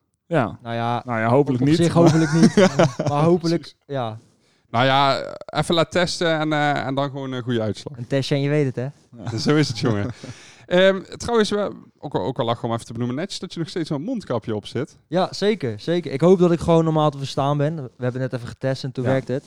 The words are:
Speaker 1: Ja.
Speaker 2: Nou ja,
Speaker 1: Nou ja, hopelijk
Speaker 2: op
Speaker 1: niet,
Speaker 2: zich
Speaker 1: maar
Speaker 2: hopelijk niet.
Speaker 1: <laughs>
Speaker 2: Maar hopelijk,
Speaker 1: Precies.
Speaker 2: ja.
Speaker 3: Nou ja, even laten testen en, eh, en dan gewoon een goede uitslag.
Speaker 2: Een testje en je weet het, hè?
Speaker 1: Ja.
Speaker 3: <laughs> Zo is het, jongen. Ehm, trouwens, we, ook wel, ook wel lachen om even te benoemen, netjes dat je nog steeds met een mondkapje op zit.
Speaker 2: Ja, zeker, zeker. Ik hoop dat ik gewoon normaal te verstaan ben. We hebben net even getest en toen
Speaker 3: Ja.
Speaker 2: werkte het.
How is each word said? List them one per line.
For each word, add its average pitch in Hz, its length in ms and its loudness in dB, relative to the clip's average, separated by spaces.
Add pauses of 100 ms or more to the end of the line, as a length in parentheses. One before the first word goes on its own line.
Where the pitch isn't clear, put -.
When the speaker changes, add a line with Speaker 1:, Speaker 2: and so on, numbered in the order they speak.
(260)
Speaker 1:
Ja. 135 360 0
Speaker 2:
Nou 117 140 -8
ja, 117 300 -2
Speaker 1:
Nou 117 140 -2
ja, 113 100 0
hopelijk 131 320 2
Speaker 2:
op 131 60 2
Speaker 1:
niet, 156 100 4
Speaker 2:
zich 170 160 2
Speaker 1:
maar 170 100 6
Speaker 2:
hopelijk 160 300 4
niet. 165 220 4
Speaker 1:
<laughs> 156 540 4
Speaker 2:
Maar 147 140 0
hopelijk, 165 380 2
Speaker 1:
Precies. - 240 -20
Speaker 2:
ja. 117 320 -6 (520)
Speaker 3:
Nou 120 160 2
ja, 135 480 2 (120)
even 156 300 -2
laten 160 160 2
testen 170 480 0
en, 156 140 0
eh, 147 320 0
en 135 100 -4
dan 139 140 -2
gewoon 135 220 -8
een 127 120 -6
goede 120 180 0
uitslag. - 360 -6
Speaker 2:
Een 123 100 -10
testje 139 280 -2
en 139 60 0
je 143 80 0
weet 147 160 2
het, 127 100 -4
hè? 123 120 -4 (360)
Speaker 1:
Ja. 113 140 -6
Speaker 3:
<laughs> - 0 -
Zo 147 180 2
is 151 120 4
het, 110 120 -8
jongen. 110 300 0 (560)
Ehm, 190 360 4 (160)
trouwens, 226 320 0
we, 208 220 -2 (280)
ook 147 140 -8
wel, - 100 -2
ook 123 140 -4
wel 123 80 -2
lachen 117 220 -2
om 113 60 -2
even 117 120 -6
te - 80 -16
benoemen, 120 240 -4
netjes 180 220 -8
dat 190 140 -10
je 170 60 -8
nog 160 100 -6
steeds 165 200 -6
met 147 100 -2
een 151 60 -8
mondkapje 135 500 -4
op 104 100 -6
zit. - 320 -6 (100)
Speaker 2:
Ja, - 260 -2
zeker, 175 460 -2
zeker. 165 320 -4
Ik 135 100 -4
hoop 180 180 6
dat 175 120 6
ik 165 80 2
gewoon 165 240 4
normaal 156 260 2
te 139 80 -4
verstaan 139 400 -2
ben. 147 180 0
We 135 160 -10 (120)
hebben 127 180 -4
net 131 120 -4
even 120 140 -8
getest 131 360 -6
en 135 80 -6
toen 127 120 -6
Speaker 3:
Ja. 123 60 0
Speaker 2:
werkte 131 220 0
het. 135 160 -4